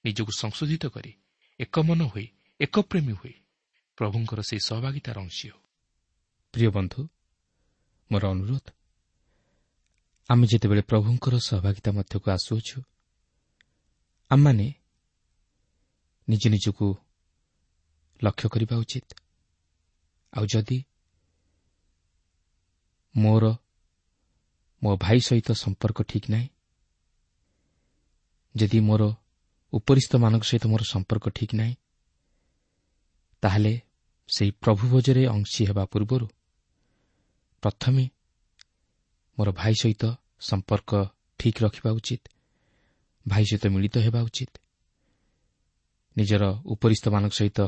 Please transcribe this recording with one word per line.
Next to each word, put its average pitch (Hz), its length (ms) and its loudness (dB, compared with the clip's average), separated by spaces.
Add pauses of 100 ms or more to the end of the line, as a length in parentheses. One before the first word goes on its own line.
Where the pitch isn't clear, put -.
ନିଜକୁ 107 260 -4
ସଂଶୋଧିତ 151 540 -6
କରି, - 260 -12 (480)
ଏକମନ 165 440 0
ହୋଇ, 107 240 -6 (320)
ଏକପ୍ରେମୀ 147 540 0
ହୋଇ - 220 -14 (640)
ପ୍ରଭୁଙ୍କର 110 440 -4
ସେହି 104 200 -8
ସହଭାଗିତାର 117 580 -8
ଅଂଶୀ - 280 -14
ହେଉ। - 180 -20 (880)
ପ୍ରିୟ 113 160 2
ବନ୍ଧୁ, 98 320 -4 (1080)
ମୋର 98 140 0
ଅନୁରୋଧ, 98 420 -4 (1600)
ଆମେ 120 180 6
ଯେତେବେଳେ 104 340 4
ପ୍ରଭୁଙ୍କର 117 580 0
ସହଭାଗିତା 98 520 -2
ମଧ୍ୟକୁ 101 400 -4
ଆସୁଅଛୁ, - 460 -4 (1500)
ଆମମାନେ 131 360 6 (1600)
ନିଜ 110 200 0
ନିଜକୁ 104 400 0 (1400)
ଲକ୍ଷ୍ୟ 104 260 -2
କରିବା 113 280 -2
ଉଚିତ। - 320 -6 (1200)
ଆଉ 107 120 -2
ଯଦି 110 340 -2 (2250)
ମୋର, 110 280 4 (1400)
ମୋ 107 160 0
ଭାଇ 107 220 4
ସହିତ 120 320 0
ସମ୍ପର୍କ 104 520 -4
ଠିକ୍ - 260 -6
ନାହିଁ, 117 200 -2 (2000)
ଯଦି 110 240 2
ମୋର 107 240 4 (720)
ଉପରିସ୍ଥମାନଙ୍କ 117 680 4
ସହିତ - 240 0
ମୋର 110 160 2
ସମ୍ପର୍କ - 460 -4
ଠିକ୍ - 260 -6
ନାହିଁ, 113 200 -2 (1700)
ତାହେଲେ 104 300 2 (560)
ସେହି 101 220 0
ପ୍ରଭୁ 107 380 0
ଭୋଜରେ 127 360 4
ଅଂଶୀ 104 400 -2
ହେବା 98 200 0
ପୂର୍ବରୁ 110 420 -2 (1400)
ପ୍ରଥମେ 131 460 0 (1300)
ମୋର 101 140 2
ଭାଇ 101 220 0
ସହିତ 110 300 0 (360)
ସମ୍ପର୍କ - 520 -4 (480)
ଠିକ୍ 117 220 0
ରଖିବା 110 300 0
ଉଚିତ, 113 320 -6 (1040)
ଭାଇ 101 180 2
ସହିତ 104 220 -2
ମିଳିତ 98 300 0
ହେବା 117 240 0
ଉଚିତ, 117 320 -8 (1600)
ନିଜର 104 260 2 (220)
ଉପରିସ୍ଥମାନଙ୍କ 104 680 0
ସହିତ 104 340 -2